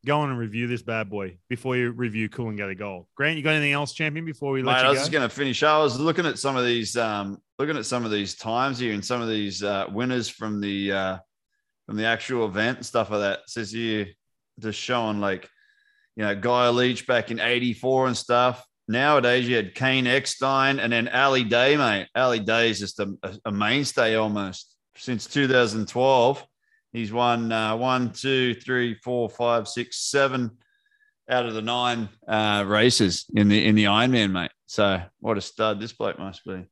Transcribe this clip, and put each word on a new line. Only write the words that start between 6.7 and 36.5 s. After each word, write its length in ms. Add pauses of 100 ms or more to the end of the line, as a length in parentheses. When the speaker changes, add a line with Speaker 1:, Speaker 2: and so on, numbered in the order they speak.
Speaker 2:
um, 420 (200)
looking 200
at 100
some 180
of 60
these 240
times 440
here 140
and 100
some 180
of 80
these, 340
uh, 280
winners 380
from 320
the, 300
uh, 260 (680)
from 100
the 80
actual 400
event 320
and 80
stuff 240
like 120
that. 180
It 100
says 220
here, 360 (520)
just 200
showing, 400
like, 300 (640)
you 80
know, 120
Guy 340
Leach 380
back 240
in 80
eighty-four 680
and 100
stuff. 480 (240)
Nowadays, 600
you 60
had 180
Kane 320
Eckstein 720
and 140
then 140
Ali 360
Day, 320
mate. 380
Ali 260
Day 300
is 80
just 220
a, 120 (120)
a, 120 (100)
a 60
mainstay 640
almost 640 (200)
since 300
two 220
thousand 400
twelve. 580 (460)
He's 200
won, 400
uh, 240
one, 380
two, 400
three, 400
four, 340
five, 400
six, 300 (140)
seven 400 (760)
out 200
of 80
the 80
nine, 440 (200)
uh, 400
races 640
in 160
the, 160
in 80
the 120
Ironman, 480
mate. 180 (160)
So 340 (180)
what 200
a 20
stud 380
this 140
bloke 260
must 260
be. 260